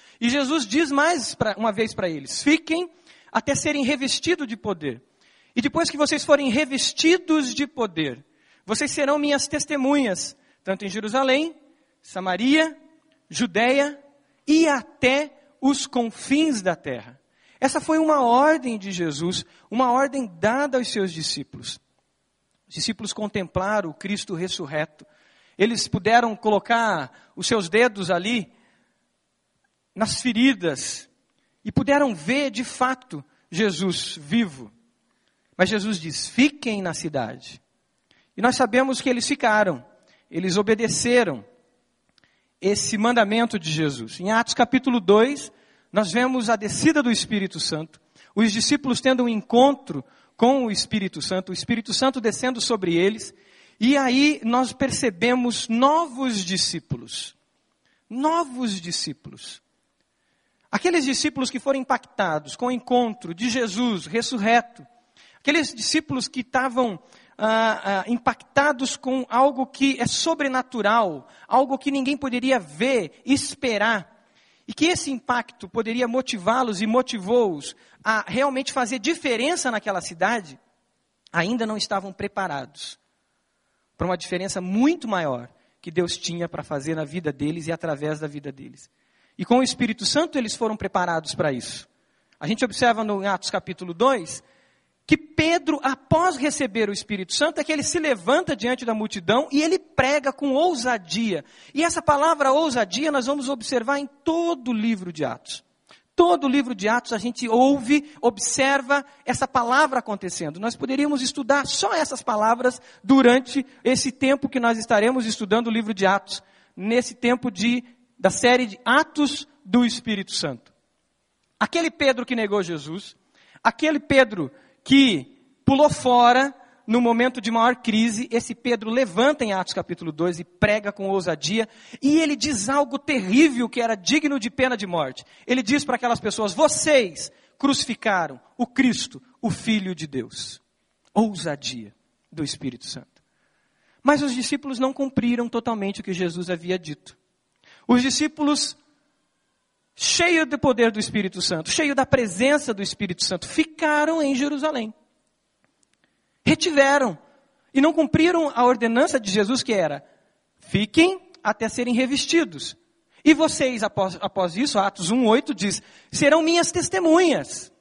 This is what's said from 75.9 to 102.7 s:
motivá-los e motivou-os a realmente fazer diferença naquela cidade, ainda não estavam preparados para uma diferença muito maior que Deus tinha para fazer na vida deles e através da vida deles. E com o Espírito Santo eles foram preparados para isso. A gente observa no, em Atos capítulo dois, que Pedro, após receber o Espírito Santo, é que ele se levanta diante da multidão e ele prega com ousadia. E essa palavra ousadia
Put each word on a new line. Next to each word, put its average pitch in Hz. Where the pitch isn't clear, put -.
motivá-los 233
e 226
motivou-os 220
a 214
realmente 262
fazer 247
diferença 269
naquela 208
cidade, 175
ainda 214
não 214
estavam 196
preparados 180
para 165
uma 180
diferença 185
muito 240
maior 143
que 175
Deus 170
tinha 170
para 160
fazer 156
na 156
vida 156
deles 147
e 160
através 151
da 151
vida 143
deles. 135
E 185
com 240
o 262
Espírito 233
Santo 302
eles 220
foram 220
preparados 175
para 156
isso. -
A -
gente 220
observa 226
no, 208
em 196
Atos 196
capítulo 185
dois, 208
que -
Pedro, 311
após 320
receber 233
o 202
Espírito 196
Santo, 302
é 285
que 311
ele 294
se -
levanta 285
diante 240
da 233
multidão 214
e 285
ele 339
prega 269
com 277
ousadia. 226
E 285
essa 339
palavra 294
ousadia 262